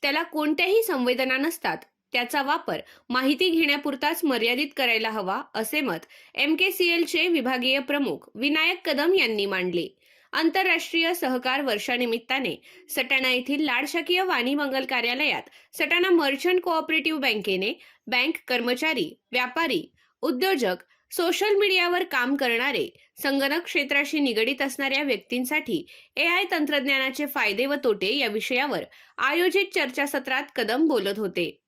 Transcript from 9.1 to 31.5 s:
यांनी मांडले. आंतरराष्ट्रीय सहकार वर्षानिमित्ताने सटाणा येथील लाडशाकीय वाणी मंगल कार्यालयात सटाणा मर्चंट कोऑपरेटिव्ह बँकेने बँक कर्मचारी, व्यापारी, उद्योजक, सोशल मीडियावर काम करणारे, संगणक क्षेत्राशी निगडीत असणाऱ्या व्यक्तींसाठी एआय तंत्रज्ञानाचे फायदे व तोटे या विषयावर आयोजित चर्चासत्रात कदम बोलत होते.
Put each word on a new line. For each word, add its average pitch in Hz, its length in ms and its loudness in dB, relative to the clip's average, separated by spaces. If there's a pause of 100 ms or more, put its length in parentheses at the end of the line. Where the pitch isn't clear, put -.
यांनी 226 320 2
मांडले. 180 500 -2 (360)
आंतरराष्ट्रीय 330 840 2
सहकार 254 480 -2
वर्षानिमित्ताने 240 1000 -2 (280)
सटाणा 262 400 0
येथील 269 340 0
लाडशाकीय 302 580 0
वाणी 277 320 0
मंगल 269 300 -2
कार्यालयात 247 580 -2 (320)
सटाणा 339 360 2
मर्चंट 330 500 4
कोऑपरेटिव्ह 320 600 0
बँकेने 208 520 0 (340)
बँक 254 280 0 (140)
कर्मचारी, 247 720 -2 (140)
व्यापारी, 247 600 -2 (300)
उद्योजक, 254 540 0 (340)
सोशल 359 440 0
मीडियावर 370 500 2
काम 277 320 0
करणारे, 240 760 -2 (100)
संगणक 277 420 0
क्षेत्राशी 285 560 0
निगडीत 254 420 0
असणाऱ्या 269 400 -2
व्यक्तींसाठी 254 840 -2 (300)
एआय 339 340 2
तंत्रज्ञानाचे 277 760 0
फायदे 240 400 0
व 277 80 0 (100)
तोटे 208 300 0
या 277 140 0
विषयावर 226 520 -2 (380)
आयोजित 349 560 2
चर्चासत्रात 269 680 -2 (140)
कदम 247 320 2
बोलत 202 300 0
होते. 185 380 -4 (100)